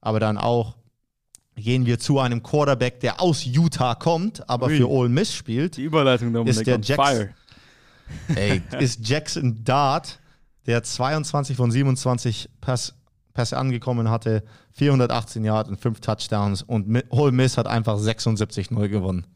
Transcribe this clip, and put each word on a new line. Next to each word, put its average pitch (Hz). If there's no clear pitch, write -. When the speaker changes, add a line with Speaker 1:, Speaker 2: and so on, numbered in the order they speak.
Speaker 1:
aber 110
dann 107
auch 117
gehen 123
wir 120
zu 139
einem 120
Quarterback, 135
der 117
aus 165
Utah 131
kommt, 170
aber 123
Speaker 2:
Ui. 151
Speaker 1:
für 123
Ole 127
Miss 156
spielt. 131
Speaker 2:
Die 127
Überleitung, 135
Dominik, 117
Speaker 1:
Ist 110
der 127
Speaker 2:
on 110
Speaker 1:
Jackson 139
Speaker 2:
fire. 113
Speaker 1:
Ey, 98
<laughs> 127
ist 120
Jackson 131
Dart, 135
der 117
zweiundzwanzig 143
von 123
siebenundzwanzig 127
Pass, -
Pässe 127
angekommen 123
hatte, 110
vierhundertachtzehn 123
Yards 107
und 98
fünf 113
Touchdowns 101
und 107
Mi-, 120
Ole 143
Miss 131
hat 113
einfach 107
sechsundsiebzig 107
null 104
gewonnen. 92